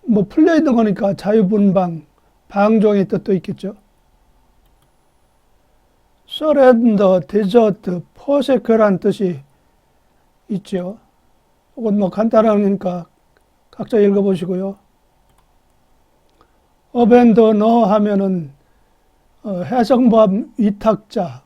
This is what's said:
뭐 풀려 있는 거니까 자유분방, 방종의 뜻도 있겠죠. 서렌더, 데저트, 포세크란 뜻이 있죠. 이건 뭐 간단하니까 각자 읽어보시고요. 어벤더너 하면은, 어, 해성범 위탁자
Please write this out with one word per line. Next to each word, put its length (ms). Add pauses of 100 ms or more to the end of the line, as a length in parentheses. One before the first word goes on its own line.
뭐 200
풀려 280
있는 200
거니까 380
자유분방, 920 (420)
방종의 600
뜻도 260
있겠죠. 420 (2500)
서렌더, 960
데저트, 800 (120)
포세크란 840
뜻이 420 (1080)
있죠. 480 (800)
이건 220
뭐 100
간단하니까 960 (640)
각자 300
읽어보시고요. 760 (2250)
어벤더너 960
하면은, 680 (920)
어, 180
해성범 960
위탁자 880